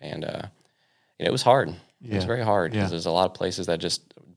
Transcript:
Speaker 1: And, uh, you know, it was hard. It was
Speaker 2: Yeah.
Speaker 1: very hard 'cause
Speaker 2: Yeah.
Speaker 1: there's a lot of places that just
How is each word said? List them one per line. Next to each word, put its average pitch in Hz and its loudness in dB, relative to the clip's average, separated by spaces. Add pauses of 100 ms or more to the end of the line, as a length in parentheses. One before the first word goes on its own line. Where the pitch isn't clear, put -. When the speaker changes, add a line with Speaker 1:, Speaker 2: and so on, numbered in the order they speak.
Speaker 1:
And, 78 -8
uh, - -8 (760)
you 85 -6
know, - 4
it - 4
was 131 0
hard. 123 6
It 104 -10
was 95 0
Speaker 2:
Yeah. 92 -2
Speaker 1:
very 120 -2
hard 101 2
'cause 107 0
Speaker 2:
Yeah. 98 2
Speaker 1:
there's 85 -4
a 82 0
lot 90 4
of 90 -2
places 92 -4
that 85 0
just 85 -4 (360)